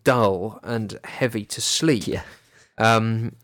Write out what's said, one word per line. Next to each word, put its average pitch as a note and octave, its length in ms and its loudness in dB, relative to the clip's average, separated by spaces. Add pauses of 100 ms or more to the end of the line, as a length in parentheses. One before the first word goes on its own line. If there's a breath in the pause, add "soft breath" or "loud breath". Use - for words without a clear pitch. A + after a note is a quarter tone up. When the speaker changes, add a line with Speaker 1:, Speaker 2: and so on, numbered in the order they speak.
Speaker 1:
dull G#2+ 600 2
and A2+ 420 -6
heavy A2+ 400 -4
to - 160 -10
sleep. C#3+ 460 0
Speaker 2:
Yeah. - 160 -4 (540 soft breath)
Speaker 1:
Um, A2+ 680 2